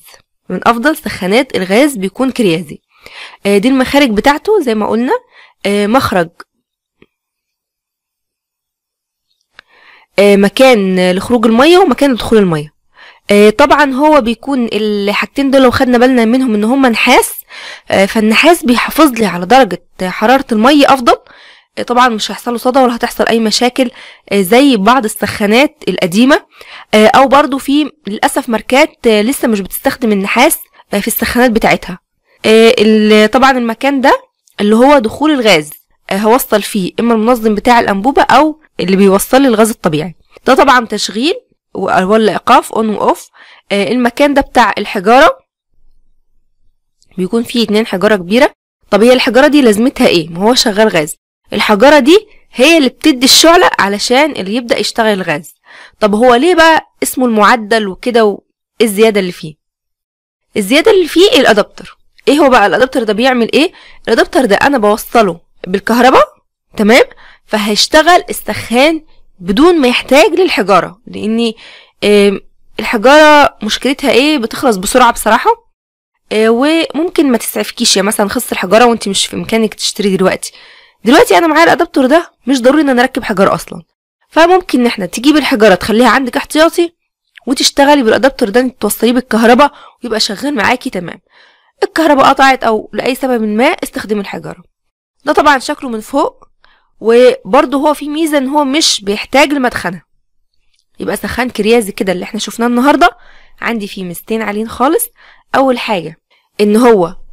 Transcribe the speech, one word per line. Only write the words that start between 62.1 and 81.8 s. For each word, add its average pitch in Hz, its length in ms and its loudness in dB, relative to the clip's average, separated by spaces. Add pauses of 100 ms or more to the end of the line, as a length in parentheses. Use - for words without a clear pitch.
ايه 285 120 2
هو 285 100 2
بقى 233 160 4
الادابتر 247 380 -2
ده؟ 214 100 -2
بيعمل 240 380 0
ايه؟ 294 200 0 (360)
الادابتر - 380 0
ده 196 100 0
انا 277 220 0
بوصله 208 640 0 (280)
بالكهرباء، 247 580 2 (520)
تمام؟ 226 260 4 (420)
فهيشتغل 302 840 0
السخان 262 760 -4 (340)
بدون 277 420 2
ما 247 60 2
يحتاج 285 440 2
للحجارة، 202 760 0
لان، 220 460 -4 (500)
آم، 202 380 2 (380)
الحجارة 285 840 4
مشكلتها 247 480 -4
ايه؟ 294 260 2
بتخلص 226 380 -2
بسرعة 233 360 0
بصراحة، 233 380 -2 (840)
آه، 220 180 0
وممكن 302 840 -2
ما 226 60 0
تسعفكيش، - 580 -6
يعني 190 120 -2
مثلا 208 220 -2
خلصت - 220 -8
الحجارة 214 340 2
وانت 233 220 -2
مش 196 180 -4
في - 100 -14
امكانك 214 380 -4
تشتري 190 440 -4
دلوقتي. - 340 -2 (540)
دلوقتي 330 320 4
انا 339 100 2
معايا 311 160 2
الادابتر 330 420 0